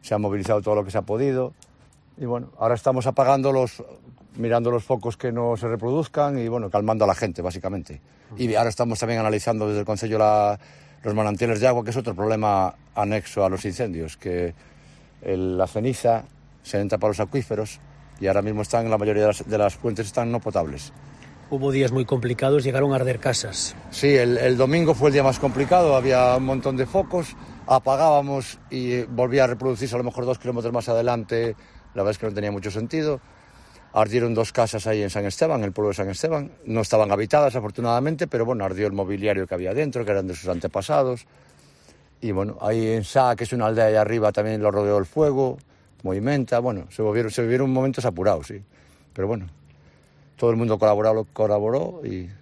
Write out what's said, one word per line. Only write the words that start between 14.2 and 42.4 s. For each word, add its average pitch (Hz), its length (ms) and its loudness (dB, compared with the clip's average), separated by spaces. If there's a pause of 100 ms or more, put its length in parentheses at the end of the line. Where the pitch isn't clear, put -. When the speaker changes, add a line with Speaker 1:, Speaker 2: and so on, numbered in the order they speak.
Speaker 1:
el, 92 360 -2
la 92 100 2
ceniza 117 560 0 (400)
se - 180 -4
entra 101 160 -2
para 107 120 0
los 104 100 -4
acuíferos 107 600 -4 (400)
y 95 80 -6
ahora 98 140 2
mismo 104 220 -2
están, 113 260 -2
la 110 80 2
mayoría 104 260 2
de 107 60 6
las, - 180 -4
de 107 100 -2
las 104 180 2
fuentes 110 320 -4
están 117 240 -2
no 117 80 -2
potables. 82 520 -4 (600)
Speaker 2:
Hubo 139 200 -2
días 131 200 2
muy 127 140 0
complicados, 127 580 2
llegaron 135 300 0
a - 20 0
arder 123 240 0
casas. - 560 -4 (160)
Speaker 1:
Sí, 143 240 4
el, 120 240 4
el 127 180 4
domingo 147 380 4
fue 135 140 4
el 135 40 2
día 139 100 4
más 135 140 4
complicado, 143 580 4
había 127 420 4
un 131 80 0
montón 135 300 -2
de 127 120 -2
focos, 180 480 -2 (320)
apagábamos 139 920 2 (140)
y 123 320 -2
volvía 127 400 2
a 127 40 6
reproducirse 123 460 -2
a 120 60 -2
lo 123 60 -4
mejor 123 200 -6
dos 123 140 -2
kilómetros 117 340 -4
más 117 160 -4
adelante, 117 680 0 (380)
la 101 80 -4
verdad 101 100 2
es 104 60 -4
que - 80 -8
no 107 80 -4
tenía 104 180 -4
mucho 101 200 -6
sentido. 135 480 -4 (760)
Ardieron 117 380 2
dos 110 180 0
casas 113 360 -2
ahí 107 160 0
en 98 80 -4
San 104 140 -4
Esteban, 143 340 0
en 104 60 -2
el 98 60 -4
pueblo 104 180 -2
de 98 60 -2
San 98 140 -4
Esteban, 147 420 -4 (140)
no 113 160 -2
estaban 107 300 2
habitadas 120 440 2
afortunadamente, 123 680 -2
pero 120 180 -2
bueno, 113 220 -2
ardió 95 220 -2
el 98 60 -2
mobiliario 98 520 -2
que - 80 -8
había 92 220 -4
dentro, 131 280 -2
que 104 60 -4
eran 98 160 0
de 90 100 -6
sus 90 140 -8
antepasados. 123 800 -2 (920)
Y 110 120 -4
bueno, 101 300 -4